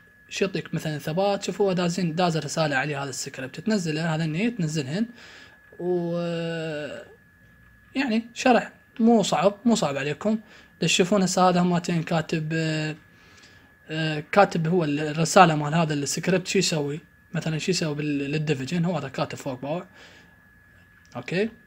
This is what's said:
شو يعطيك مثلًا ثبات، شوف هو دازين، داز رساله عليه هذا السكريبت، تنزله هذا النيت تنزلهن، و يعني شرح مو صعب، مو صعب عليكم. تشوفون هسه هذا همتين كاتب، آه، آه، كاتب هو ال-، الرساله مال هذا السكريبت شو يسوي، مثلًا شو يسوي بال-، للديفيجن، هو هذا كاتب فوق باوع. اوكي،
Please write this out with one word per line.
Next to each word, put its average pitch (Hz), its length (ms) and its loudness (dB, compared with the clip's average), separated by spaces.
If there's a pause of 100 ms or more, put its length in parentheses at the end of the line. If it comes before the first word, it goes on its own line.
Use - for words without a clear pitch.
(300)
شو - 160 -2
يعطيك 175 280 -4
مثلًا 156 240 -4
ثبات، 196 460 0
شوف 190 180 -4
هو 196 120 4
دازين، 175 420 0
داز 175 220 2
رساله 147 380 -2
عليه 139 280 -2
هذا 139 60 -8
السكريبت، 131 500 -10
تنزله 165 560 -2
هذا 160 80 -2
النيت 190 340 -2
تنزلهن، 156 480 -2 (720)
و 175 380 -2 (1800)
يعني 233 380 0
شرح 233 380 2 (280)
مو 226 240 6
صعب، 180 320 2 (100)
مو 233 100 6
صعب 143 220 0
عليكم. 147 420 -2 (400)
تشوفون 185 440 4
هسه 185 260 4
هذا 175 120 4
همتين 175 420 0
كاتب، 156 500 -2
آه، 156 420 -2 (960)
آه، 156 420 -2
كاتب 185 360 4
هو 175 160 2
ال-، 147 160 0
الرساله 160 560 6
مال 147 200 0
هذا 160 180 2
السكريبت 175 540 0
شو 196 120 2
يسوي، 151 400 0 (340)
مثلًا 156 240 -2
شو 165 140 -2
يسوي 160 240 -2
بال-، 143 360 -2
للديفيجن، 151 540 -2
هو 175 120 0
هذا 139 100 -6
كاتب 147 300 -6
فوق 127 240 -8
باوع. 156 240 -6 (1300)
اوكي، 180 340 -2 (180)